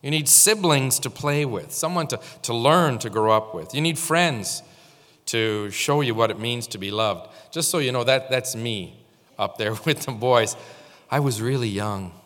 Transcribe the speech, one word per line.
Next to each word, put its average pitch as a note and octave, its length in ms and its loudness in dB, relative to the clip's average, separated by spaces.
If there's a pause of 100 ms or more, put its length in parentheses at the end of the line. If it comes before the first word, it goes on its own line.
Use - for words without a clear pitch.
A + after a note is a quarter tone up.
You C#3 80 -8
need D3+ 180 0
siblings D#3+ 720 4
to B2 100 -6
play D3 340 -2
with, G2 260 -6
someone E3 360 -2
to, B2 120 -4 (220)
to A#2 140 -4
learn C#3+ 420 4
to A2 140 -6
grow A2 200 4
up A2 220 2
with. D#2+ 220 -10
You D3 60 0
need D#3+ 180 0
friends D#3 640 0 (640)
to G#2+ 420 0
show C#3+ 320 0
you A#2+ 140 0
what A2+ 160 2
it G2 80 -6
means A#2+ 300 -4
to G#2 100 -10
be G2 100 -6
loved. G#2 400 -2 (220)
Just E3 180 -2
so F#3 80 0
you C3+ 140 0
know, B2 120 0
that, C3 280 2
that's B2+ 240 -2
me A2+ 500 -8 (320)
up - 220 -4
there A2 140 0
<laughs> G#2+ 120 -8
with D#3 220 -2
the C3+ 60 -6
boys. A#2 420 2 (560)
I C3+ 80 2
was C3 200 0
really A#2+ 300 -2
young. G2 420 -4 (140)